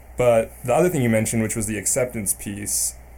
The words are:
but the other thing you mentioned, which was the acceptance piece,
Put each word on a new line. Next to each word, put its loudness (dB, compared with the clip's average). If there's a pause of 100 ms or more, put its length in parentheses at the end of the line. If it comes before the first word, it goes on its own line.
(160)
but 4 (120)
the 2
other 4
thing 0
you 4
mentioned, 2
which -2
was -4
the -4
acceptance -2
piece, -6 (240)